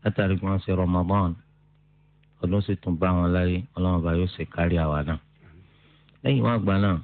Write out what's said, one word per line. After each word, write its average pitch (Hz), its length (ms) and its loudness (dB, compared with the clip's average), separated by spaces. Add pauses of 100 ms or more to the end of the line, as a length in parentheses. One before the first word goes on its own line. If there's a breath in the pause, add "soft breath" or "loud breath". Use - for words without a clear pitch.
Látàrí 98 320 0
pé 90 120 -4
wọ́n 98 120 0
ṣe 95 140 -6
Ramadan, 90 580 2 (1080)
ọdún 95 200 0
sì 101 140 -2
tún 90 220 -4
bá 92 120 0
wọn 87 220 2
láyé, 90 260 0 (140)
Ọlọ́run 90 260 0
ọba 85 160 0
yóò 87 140 0
ṣe 85 180 -8
kárí 85 320 -2
àwa 76 260 0
náà. 76 140 -4 (1000 soft breath)
Lẹ́yìn 135 240 0
wá 117 100 2
àgbà 98 220 2
náà, 98 280 2